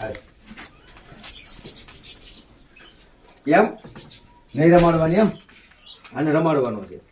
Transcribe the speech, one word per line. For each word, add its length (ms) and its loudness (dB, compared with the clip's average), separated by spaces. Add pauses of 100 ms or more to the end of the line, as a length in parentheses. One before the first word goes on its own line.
હાલ. 120 -10 (3250)
કેમ? 200 4 (880)
નહીં 240 6
રમાડવાની 380 2
એમ? 140 2 (840)
આને 160 -2
રમાડવાનો 520 -2
છે 160 -18 (120)